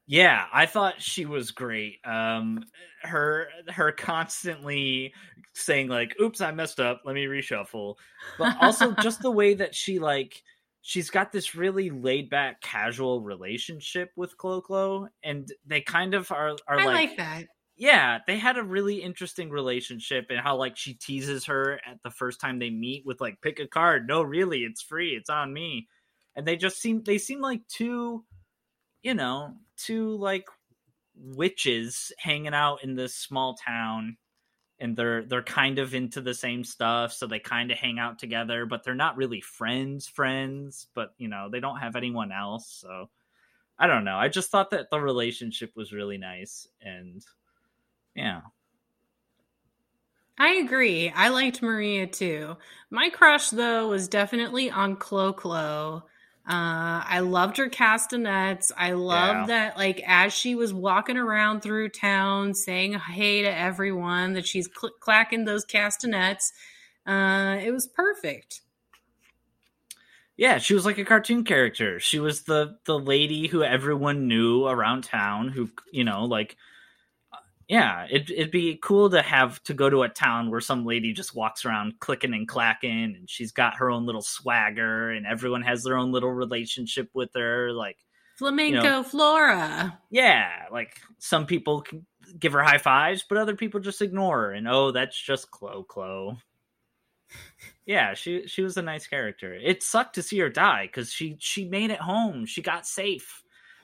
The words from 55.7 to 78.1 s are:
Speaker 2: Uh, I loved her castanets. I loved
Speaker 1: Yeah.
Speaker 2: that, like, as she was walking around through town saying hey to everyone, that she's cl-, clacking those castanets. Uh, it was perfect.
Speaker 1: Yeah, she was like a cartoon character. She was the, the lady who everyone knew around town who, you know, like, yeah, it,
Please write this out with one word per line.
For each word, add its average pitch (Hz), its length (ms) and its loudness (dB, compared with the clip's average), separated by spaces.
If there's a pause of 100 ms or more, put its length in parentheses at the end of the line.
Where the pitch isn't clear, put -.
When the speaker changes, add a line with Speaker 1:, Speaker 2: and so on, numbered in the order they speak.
Speaker 2:
Uh, 170 560 0
I 180 160 0
loved 185 380 2
her 262 120 0
castanets. 214 1080 2
I 180 160 0
loved 180 540 2
Speaker 1:
Yeah. - 0 -
Speaker 2:
that, 220 300 0
like, 190 300 0
as 185 260 6
she 247 220 0
was 226 180 0
walking 196 440 0
around 214 440 2
through 214 280 -2
town 196 640 0
saying 190 400 -2
hey 202 480 0
to 202 120 2
everyone, 180 800 0
that 180 120 -2
she's 185 280 -4
cl-, 226 280 -8
clacking 220 440 4
those 208 200 -2
castanets. 202 880 0 (520)
Uh, 196 560 2
it 226 100 -2
was 262 160 -2
perfect. - 720 -2 (1700)
Speaker 1:
Yeah, 226 240 6
she - 160 2
was 185 100 4
like 202 140 0
a 196 60 -2
cartoon 226 380 4
character. 113 560 2
She - 200 0
was 151 240 -2
the, 151 420 0
the 156 140 0
lady 147 480 2
who 165 160 2
everyone 139 640 2
knew 117 380 6
around 123 380 2
town 107 460 0
who, 123 200 -4 (220)
you 127 120 0
know, 107 220 0
like, 110 320 -2 (1080)
yeah, 113 420 4
it, 147 200 2